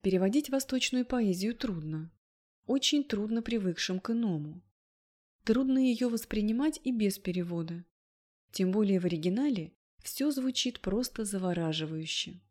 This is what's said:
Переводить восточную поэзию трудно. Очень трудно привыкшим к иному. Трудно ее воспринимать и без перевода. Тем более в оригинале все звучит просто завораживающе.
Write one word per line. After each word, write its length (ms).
Переводить 460
восточную 560
поэзию 500
трудно. 560
Очень 400
трудно 360
привыкшим 600
к 80
иному. 520
Трудно 320
ее 320
воспринимать 760
и 80
без 260
перевода. 680
Тем 220
более 260
в 60
оригинале 680
все 320
звучит 500
просто 420
завораживающе. 1300